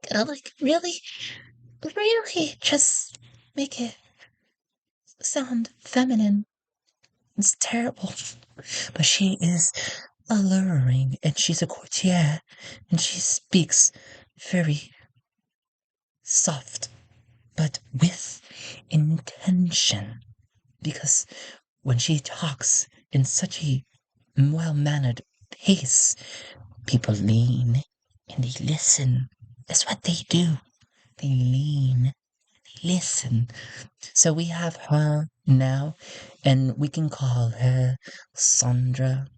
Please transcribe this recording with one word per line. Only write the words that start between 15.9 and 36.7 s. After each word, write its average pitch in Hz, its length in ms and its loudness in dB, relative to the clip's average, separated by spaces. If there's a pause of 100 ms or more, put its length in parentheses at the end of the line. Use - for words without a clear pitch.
soft, - 680 -4 (680)
but 156 220 0 (140)
with - 480 -2 (500)
intention. 160 1300 0 (640)
Because - 440 -2 (560)
when 127 160 0
she 151 200 0
talks - 680 -4 (240)
in 135 120 4
such - 380 -4
a 135 220 0 (520)
well-mannered 147 840 2 (280)
pace, - 680 2 (680)
people - 280 2
lean 120 680 2 (460)
and - 160 -4
they 123 200 -6
listen. 127 640 0 (400)
That's - 180 0
what - 160 -6
they 170 140 -2 (120)
do. 170 300 2 (600)
They 147 100 -6
lean, 131 840 2 (520)
they - 240 -10
listen. 123 600 0 (680)
So 160 180 4
we 165 140 0
have 170 300 -4 (120)
her 151 400 2 (180)
now, 135 480 4 (500)
and 131 320 4